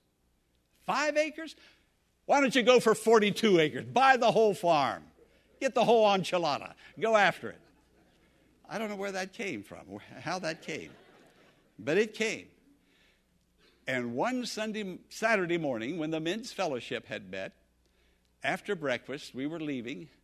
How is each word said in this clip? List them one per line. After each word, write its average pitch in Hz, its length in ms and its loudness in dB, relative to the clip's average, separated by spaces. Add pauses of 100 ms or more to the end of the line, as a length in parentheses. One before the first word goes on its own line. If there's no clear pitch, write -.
(880)
Five 285 300 0
acres? 311 380 -4 (720)
Why 277 160 4
don't 269 140 2
you 254 80 4
go 240 180 6
for 214 140 4
forty-two 208 680 4
acres? 139 240 0
Buy 262 320 4
the 233 160 4
whole 214 220 4
farm. 139 480 0 (580)
Get 269 140 -2
the 233 100 4
whole 220 220 6
enchilada. 175 680 0 (260)
Go 220 180 2
after 170 340 2
it." 82 100 -20 (1080)
I 175 100 -10
don't 220 100 -6
know 208 80 -8
where 196 160 -8
that 190 200 -8
came 170 300 -10
from, 87 380 -16 (200)
how 160 200 -6
that 165 220 -8
came, 123 280 -12 (880)
but 139 180 -2
it 220 180 0
came. 175 320 -4 (1400)
And 123 280 -4
one 233 320 -4
Sunday, 214 520 -8 (100)
Saturday 185 500 0
morning, 135 400 -4
when 156 120 -6
the 160 100 -4
men's 196 320 -6
fellowship 131 540 -6
had 104 240 -12
met, 95 220 -10 (880)
after 185 320 -4
breakfast, 139 600 -6
we 131 120 -8
were 160 140 -8
leaving, 147 480 -8 (160)